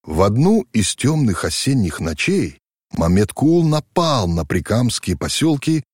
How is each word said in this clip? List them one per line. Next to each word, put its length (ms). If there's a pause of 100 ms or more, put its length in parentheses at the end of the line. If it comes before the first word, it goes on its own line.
В 180
одну 400 (100)
из 220
тёмных 500
осенних 560
ночей 580 (340)
Мамед-Кул 760
напал 640
на 160
прикамские 720
посёлки 760